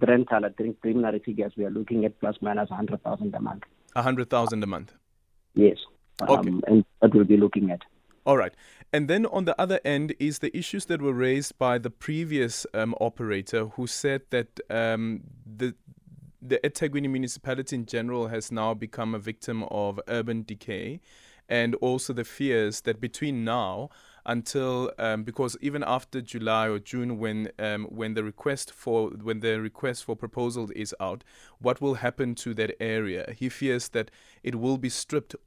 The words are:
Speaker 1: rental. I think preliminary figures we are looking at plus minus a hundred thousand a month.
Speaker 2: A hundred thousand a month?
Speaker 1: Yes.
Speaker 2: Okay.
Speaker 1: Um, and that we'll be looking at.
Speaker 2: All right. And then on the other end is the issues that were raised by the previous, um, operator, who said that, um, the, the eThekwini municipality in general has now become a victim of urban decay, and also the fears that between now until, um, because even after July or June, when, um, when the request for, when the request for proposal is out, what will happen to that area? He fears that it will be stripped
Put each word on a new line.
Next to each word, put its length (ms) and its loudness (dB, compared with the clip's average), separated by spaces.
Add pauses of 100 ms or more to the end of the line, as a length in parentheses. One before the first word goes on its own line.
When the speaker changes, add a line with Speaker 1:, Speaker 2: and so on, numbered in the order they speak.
Speaker 1:
rental. 380 6
I 40 0
think 320 -4
preliminary 380 2
figures 360 -2
we 100 -2
are 60 -4
looking 340 0
at 140 -2
plus 220 -2
minus 300 -2
a 40 -8
hundred 280 -4
thousand 320 -4
a 40 -6
month. 240 -6 (320)
Speaker 2:
A 60 0
hundred 300 0
thousand 320 2
a 40 -4
month? 260 -8 (600)
Speaker 1:
Yes. 240 8 (440)
Speaker 2:
Okay. 120 6
Speaker 1:
Um, 340 2
and 180 10 (160)
that 120 10
we'll 120 10
be 100 8
looking 360 4
at. 100 -6 (440)
Speaker 2:
All 120 6
right. 160 0 (400)
And 160 2
then 160 4
on 180 0
the 160 0
other 240 2
end 340 0
is 220 -2
the 160 -4
issues 300 -6
that 160 -2
were 120 0
raised 440 0
by 200 2
the 120 -4
previous, 840 -2
um, 280 0
operator, 640 -2
who 200 -6
said 440 -2
that, 300 -2 (100)
um, 540 0 (220)
the, 300 -4 (680)
the 220 2
eThekwini 460 0
municipality 640 -2
in 100 -4
general 420 -2
has 220 -6
now 240 0
become 400 -4
a 60 -4
victim 440 -6
of 440 -2
urban 360 -2
decay, 580 -8 (480)
and 260 2
also 380 0
the 100 -2
fears 580 0
that 200 -2
between 420 -4
now 460 -2 (380)
until, 680 -2
um, 240 0
because 400 -4
even 220 -2
after 360 -2
July 480 0
or 120 -2
June, 400 -6
when, 400 -2
um, 320 -2
when 240 -4
the 80 -2
request 480 -4
for, 400 0
when 300 -6
the 200 0
request 420 -4
for 120 -4
proposal 600 -4
is 240 -8
out, 240 -6 (360)
what 200 2
will 140 2
happen 400 -2
to 220 -6
that 260 0
area? 560 -2
He 120 -2
fears 400 -2
that 200 -2 (320)
it 140 -4
will 240 0
be 100 -2
stripped 460 -4 (120)